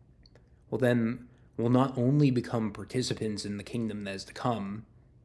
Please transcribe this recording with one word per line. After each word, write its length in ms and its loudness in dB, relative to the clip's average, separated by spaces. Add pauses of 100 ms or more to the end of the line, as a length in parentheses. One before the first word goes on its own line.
(720)
well 80 -2
then, 500 2 (300)
we'll 100 2
not 300 4
only 320 6
become 420 -2
participants 720 -4
in 140 -6
the 60 -10
kingdom 400 -6
that 100 -8
is 100 -10
to 80 -20
come 540 -4 (380)